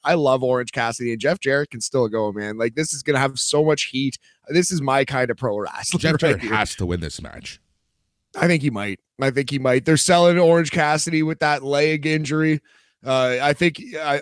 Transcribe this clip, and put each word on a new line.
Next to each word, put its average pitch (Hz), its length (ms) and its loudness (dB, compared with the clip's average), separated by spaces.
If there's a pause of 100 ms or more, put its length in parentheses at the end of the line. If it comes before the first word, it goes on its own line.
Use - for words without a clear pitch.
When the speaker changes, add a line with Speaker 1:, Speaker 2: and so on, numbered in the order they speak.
Speaker 1:
I 147 100 2
love 135 280 2
Orange 127 300 -2
Cassidy, 120 400 -4
and 113 80 -6
Jeff 151 200 0
Jarrett 139 300 0
can 117 100 -12
still 123 280 0
go, 107 240 -2
man. 104 260 -6
Like, 113 160 -2
this 156 180 -4
is 139 100 -10
gonna 143 160 0
have 135 220 0
so 147 240 0
much 151 200 0
heat. 135 340 -4 (300)
This 170 220 0
is 175 120 -2
my 135 240 2
kind 127 240 -2
of 113 80 -6
pro 107 200 -4
wrestling 104 420 -6
Speaker 2:
Jeff 160 120 0
Speaker 1:
right 151 80 0
Speaker 2:
Jarrett 143 220 2
Speaker 1:
here. 107 120 -4
Speaker 2:
has 107 220 -2
to 92 100 -4
win 87 140 -4
this 80 220 -10
match. - 380 -16 (760)
Speaker 1:
I - 100 0
think 165 160 2
he 143 80 0
might. 101 300 -8 (200)
I 135 100 2
think 127 200 -2
he 143 80 -2
might. 127 280 2
They're 160 100 4
selling 175 420 4
Orange 170 320 4
Cassidy 156 520 0
with 156 180 -2
that 147 240 2
leg 147 420 0
injury. 156 540 0 (440)
Uh, 127 380 2
I 143 120 2
think, 170 280 0 (160)
uh, 147 240 0